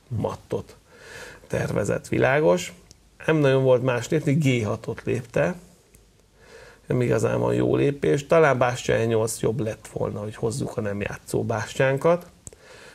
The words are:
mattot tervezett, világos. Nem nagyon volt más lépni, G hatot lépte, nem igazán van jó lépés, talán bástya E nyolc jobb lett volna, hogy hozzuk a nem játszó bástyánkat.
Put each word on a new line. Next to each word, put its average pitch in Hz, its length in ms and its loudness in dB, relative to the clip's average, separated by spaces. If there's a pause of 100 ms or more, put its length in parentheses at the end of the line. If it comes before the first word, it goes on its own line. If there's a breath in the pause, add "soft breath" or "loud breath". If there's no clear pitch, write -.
mattot 104 680 -6 (720 loud breath)
tervezett, - 600 -2
világos. 147 640 2 (540)
Nem 160 100 4
nagyon 135 260 4
volt 127 200 4
más 120 260 -2
lépni, 156 240 0
G 135 340 2
hatot 110 380 -6
lépte, 143 500 -2 (1300 loud breath)
nem 127 140 2
igazán 120 400 0
van 120 140 0
jó 123 220 2
lépés, 143 500 0
talán 156 320 4
bástya 123 340 0
E 113 120 2
nyolc 113 360 0
jobb 117 200 -2
lett 107 320 -8
volna, 104 280 -6
hogy 107 140 -10
hozzuk - 420 -4
a - 40 -2
nem 101 200 -4
játszó - 440 -4
bástyánkat. 135 840 0 (680 loud breath)